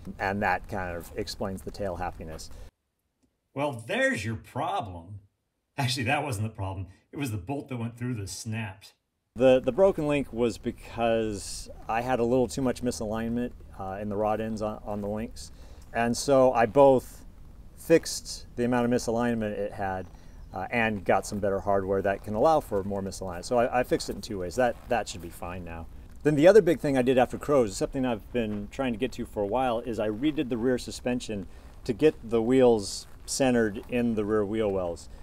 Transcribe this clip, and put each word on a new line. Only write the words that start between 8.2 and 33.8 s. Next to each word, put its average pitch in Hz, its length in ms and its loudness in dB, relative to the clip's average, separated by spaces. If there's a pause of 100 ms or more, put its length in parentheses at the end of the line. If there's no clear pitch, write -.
snaps. 110 680 -8 (420)
The, 131 240 8
the 131 100 -2
broken 170 380 4
link 143 240 0
was 113 260 0
because 113 1080 -2 (200)
I 113 120 0
had 123 180 0
a 120 60 2
little 123 240 4
too 139 140 -4
much 123 200 0
misalignment, 117 680 -4 (260)
uh, 95 220 -6
in 107 80 -6
the 101 60 -4
rod 107 260 2
ends 110 220 -4
on, 107 240 -4
on 104 140 -6
the 101 80 -6
links. 107 420 -8 (420)
And 117 240 0
so 131 360 6
I 117 140 6
both 135 580 6 (520)
fixed - 800 2
the 120 100 -2
amount 120 200 2
of 120 80 2
misalignment 117 580 0
it 104 220 -4
had, 95 340 -4 (460)
uh, 92 180 -6
and 110 340 0
got 101 220 2
some 104 140 -6
better 98 180 0
hardware 98 440 2
that 98 200 0
can 107 120 -8
allow 147 260 4
for 98 240 -2
more 98 180 -4
misalignment. 92 420 -8
So 123 140 2
I, 123 220 2
I - 20 2
fixed - 280 -2
it 110 40 -4
in 98 80 -12
two 104 160 -6
ways. 90 160 -6
That, 120 220 2 (120)
that 113 200 0
should 90 140 -10
be 85 80 -10
fine 90 340 -10
now. 82 220 -10 (360)
Then 151 140 4
the 151 100 8
other 202 160 10
big 165 160 4
thing 139 180 0
I 127 60 4
did 127 160 6
after 120 180 4
Crows 127 340 2
is 95 60 -8
something 127 300 -2
I've 113 260 -4
been 104 380 -2
trying 131 220 -4
to 101 60 -6
get 123 140 -2
to 117 140 -8
for 107 160 -4
a 101 40 2
while, 123 340 0
is 113 180 -6
I 107 100 0
redid 139 400 -2
the 123 80 -2
rear 123 220 2
suspension 110 720 -4 (340)
to 123 100 -4
get 151 300 4
the 113 180 0
wheels 117 680 4 (180)
centered 117 600 2